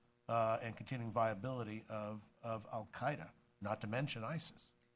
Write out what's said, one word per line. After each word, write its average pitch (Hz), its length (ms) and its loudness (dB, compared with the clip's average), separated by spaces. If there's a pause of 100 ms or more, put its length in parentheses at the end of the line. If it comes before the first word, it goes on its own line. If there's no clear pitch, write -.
(300)
uh, 113 340 6
and 113 120 -4
continuing 117 360 -4
viability 110 760 2
of, 107 320 -4 (220)
of 113 280 -2
Al-Qaeda, 123 560 -2 (340)
not 101 200 0
to 110 60 -2
mention 120 360 0
isis? - 440 -4 (280)